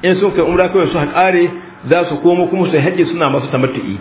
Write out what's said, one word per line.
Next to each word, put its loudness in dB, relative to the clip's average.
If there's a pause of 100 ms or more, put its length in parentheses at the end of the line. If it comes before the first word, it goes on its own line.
in 2
sun 0
kai 2
umra 2
kawai 0
su -2
haƙare, 2 (400)
za 4
su -4
komo 2
kuma 0
su -2
yi 4
hajji 0
suna -2
masu -2
tamattu'i. -4